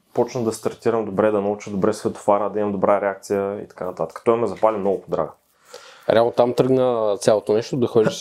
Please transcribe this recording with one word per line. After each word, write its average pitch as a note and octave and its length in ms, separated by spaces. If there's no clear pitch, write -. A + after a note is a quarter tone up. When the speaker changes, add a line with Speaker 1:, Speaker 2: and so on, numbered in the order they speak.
Speaker 1:
почна A#2+ 300
да A2 100
стартирам A2+ 520
добре, G2+ 260
да G#2 100
науча G#2 300
добре G2+ 220
светофара, G#2 560
да G2+ 100
имам G#2 120
добра G2+ 300
реакция G2+ 640
и - 40
така - 180
нататък. F2+ 400
Той A#2 120
ме A#2 100
запали G#2+ 300
много F#2+ 240
по - 100
драга. E2 200
Speaker 2:
Реално A2+ 220
там B2 220
тръгна B2+ 680
цялото G#2+ 320
нещо, A2+ 240
да A#2+ 100
ходиш G#2+ 340